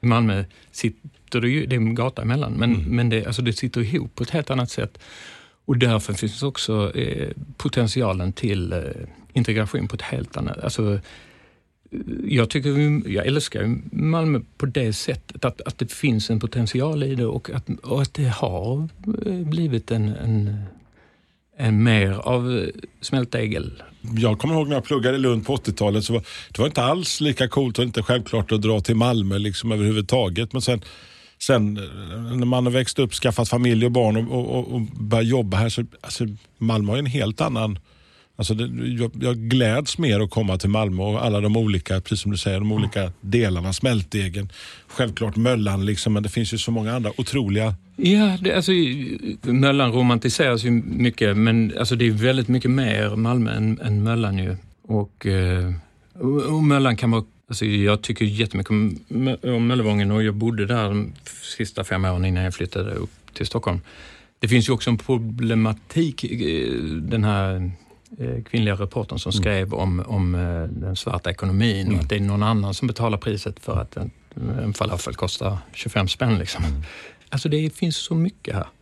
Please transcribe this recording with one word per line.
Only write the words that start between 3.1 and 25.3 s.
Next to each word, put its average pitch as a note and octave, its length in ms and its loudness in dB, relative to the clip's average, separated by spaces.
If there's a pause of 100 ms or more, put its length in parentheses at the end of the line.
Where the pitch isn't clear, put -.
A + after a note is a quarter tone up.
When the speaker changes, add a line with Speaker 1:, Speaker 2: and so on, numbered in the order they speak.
Speaker 1:
alltså A#2 160 -4
det B2+ 120 0
sitter B2 280 -2
ihop A#2+ 340 -2
på - 80 -4
ett A2+ 60 -6
helt D#3+ 200 -4
annat B2+ 220 -2
sätt. - 280 -6 (680)
Och C3+ 100 2
därför A2+ 360 2
finns G#2 300 -4
också, A2 540 -2
eh, - 320 -2 (280)
potentialen G#2 760 0
till, F2+ 400 -2
eh, F2+ 60 -2 (540)
integration A2 540 0
på - 80 -8
ett - 60 -8
helt - 360 -6
annat... - 260 -6
Alltså, G#2 360 0 (1200)
jag A#2+ 260 2
tycker C#3+ 220 0
vi, D3 420 2
jag - 140 0
älskar C3+ 340 -2
ju A2+ 160 0 (140)
Malmö D#3+ 480 2 (180)
på - 80 -2
det B2+ 280 0
sättet - 520 -6
att, A#2+ 160 -2
att - 160 -8
det - 140 -4
finns A2+ 380 0
en A2 100 2
potential B2+ 640 -2
i C3+ 120 -2
det A#2+ 100 0
och A#2+ 240 -4
att, - 200 -6 (140)
och B2+ 180 0
att C3+ 120 -2
det D3 160 0
har, A#2 580 -2 (380)
eh, G3 80 -2 (140)
blivit D3+ 440 0
en, G#2+ 180 0
en, G#2 540 0 (960)
en A2 260 4
mer G#2+ 280 4
av, B2 460 0
eh, F2+ 100 -2 (340)
smältdegel. A2+ 840 -4 (340)
Speaker 2:
Jag A2 220 2
kommer D#3 140 0
ihåg D#3 140 2
när C#3+ 80 0
jag B2+ 80 0
pluggade C3 340 0
i - 20 0
Lund A#2+ 260 2